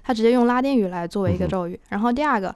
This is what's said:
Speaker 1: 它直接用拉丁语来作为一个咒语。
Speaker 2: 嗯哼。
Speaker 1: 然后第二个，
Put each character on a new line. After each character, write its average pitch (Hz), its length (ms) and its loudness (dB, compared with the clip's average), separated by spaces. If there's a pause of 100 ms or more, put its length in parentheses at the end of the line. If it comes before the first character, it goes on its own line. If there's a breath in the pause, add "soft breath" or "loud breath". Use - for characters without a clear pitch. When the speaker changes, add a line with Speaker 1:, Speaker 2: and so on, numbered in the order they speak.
Speaker 1:
它 - 80 -2
直 220 120 -2
接 233 80 6
用 240 160 4
拉 247 120 2
丁 269 160 0
语 202 120 2
来 175 200 -6
作 202 140 -4
为 175 100 2
一 170 60 0
个 180 100 -2
咒 180 200 -4
语。 180 80 -10
Speaker 2:
嗯 - 20 -12
哼。 - 120 -20
Speaker 1:
然 202 120 -4
后 240 100 2
第 269 120 0
二 254 180 0
个， 185 140 -6